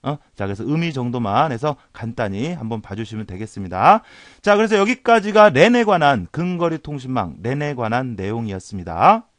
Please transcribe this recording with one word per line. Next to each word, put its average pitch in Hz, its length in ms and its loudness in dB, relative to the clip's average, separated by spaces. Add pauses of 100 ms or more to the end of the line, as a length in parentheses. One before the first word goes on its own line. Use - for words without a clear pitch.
어? 143 160 -6 (160)
자, 101 120 -8
그래서 98 200 -8
의미 160 260 -2
정도만 123 600 0
해서 139 240 -4 (160)
간단히 117 600 -6
한번 113 300 -8
봐주시면 107 440 -10
되겠습니다. 101 760 0 (400)
자, 202 140 4
그래서 214 220 2
여기까지가 214 720 4
랜에 220 340 4
관한, 143 480 2
근거리 170 460 -2
통신망, 127 640 -6
랜에 143 320 -4
관한 120 420 -4
내용이었습니다. 101 1080 -2 (120)